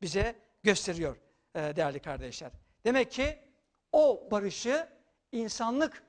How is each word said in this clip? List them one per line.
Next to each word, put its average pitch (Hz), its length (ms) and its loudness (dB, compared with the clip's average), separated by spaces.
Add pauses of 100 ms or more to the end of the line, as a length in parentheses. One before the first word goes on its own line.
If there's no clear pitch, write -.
bize 202 340 -2 (280)
gösteriyor, 170 540 0 (380)
e, 175 40 -2 (160)
değerli 143 240 0
kardeşler. 131 520 -10 (340)
Demek 247 260 2
ki 285 280 -4 (520)
o 302 400 4
barışı 226 580 0 (420)
insanlık 240 760 -2